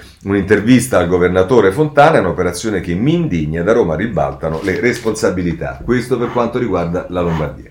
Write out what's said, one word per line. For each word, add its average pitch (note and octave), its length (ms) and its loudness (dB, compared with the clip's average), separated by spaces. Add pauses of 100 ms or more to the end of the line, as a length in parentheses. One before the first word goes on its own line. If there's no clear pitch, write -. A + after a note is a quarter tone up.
(240)
un'intervista G2+ 720 2
al F2 120 2
governatore F#2 640 4
Fontana: D3 440 4
"È A2+ 40 4
un'operazione F2+ 600 -2
che E2+ 140 -4
mi A#2+ 180 0
indigna, E2+ 500 -2
da G2 100 2
Roma F#2 240 2
ribaltano D#2+ 640 -4
le F#2+ 180 -2
responsabilità". F#2 1040 -2
Questo B2 320 -2
per A#2 160 -4
quanto A#2 260 -2
riguarda F2 520 -2
la F2+ 100 -4
Lombardia. D#2 500 -4